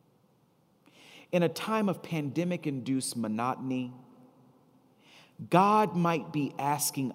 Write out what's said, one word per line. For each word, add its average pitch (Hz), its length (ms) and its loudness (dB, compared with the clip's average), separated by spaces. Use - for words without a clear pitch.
In 175 100 4
a 160 60 4
time 214 400 -2
of 160 120 -4
pandemic-induced 147 1160 -4
monotony, 123 760 -2
God 202 460 6
might 170 380 0
be 143 240 -2
asking 139 580 -2